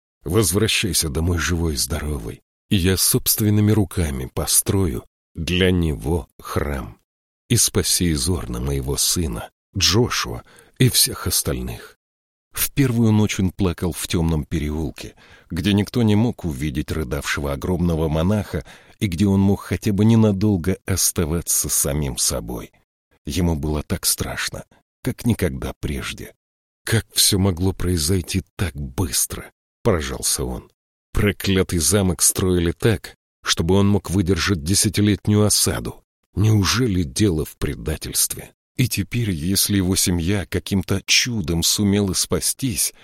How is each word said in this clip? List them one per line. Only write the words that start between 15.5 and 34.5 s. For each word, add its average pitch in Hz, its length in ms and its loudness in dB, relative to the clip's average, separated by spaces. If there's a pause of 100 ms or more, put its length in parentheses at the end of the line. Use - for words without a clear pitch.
где 185 220 0
никто 196 300 2
не 107 140 4
мог 113 280 0
увидеть 73 480 -4
рыдавшего 71 600 -4
огромного 82 560 0
монаха 85 560 -2 (340)
и 113 80 -2
где 90 200 0
он 98 140 4
мог 98 220 2
хотя - 300 -2
бы 98 120 2
ненадолго 104 720 4 (100)
оставаться 85 840 -2
самим 71 500 -2
собой. 60 520 -4 (540)
Ему 82 320 0
было 76 260 -2
так - 220 -6
страшно, - 600 -4 (380)
как - 220 -6
никогда 87 560 0
прежде. - 540 -8 (500)
"Как 113 280 0
все - 260 2
могло 92 340 2
произойти 90 720 -2 (140)
так 92 180 -4
быстро?" — - 760 -4 (320)
поражался 73 600 0
он. 62 260 -8 (420)
"Проклятый 95 640 2
замок 92 440 2
строили 90 500 2
так, - 420 -2 (300)
чтобы 87 300 0
он 101 140 6
мог 101 220 0
выдержать 90 520 0